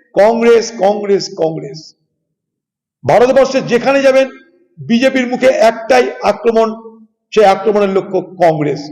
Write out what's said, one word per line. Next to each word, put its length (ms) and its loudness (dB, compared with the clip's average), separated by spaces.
কংগ্রেস, 640 2
কংগ্রেস, 580 -2
কংগ্রেস। 580 -8
ভারতবর্ষে 520 2
যেখানে 420 -2
যাবেন, 260 2
বিজেপির 480 0
মুখে 200 -2
একটাই 640 2
আক্রমণ, 760 -2
সেই 140 4
আক্রমণের 440 2
লক্ষ্য 320 -2
কংগ্রেস। 600 -2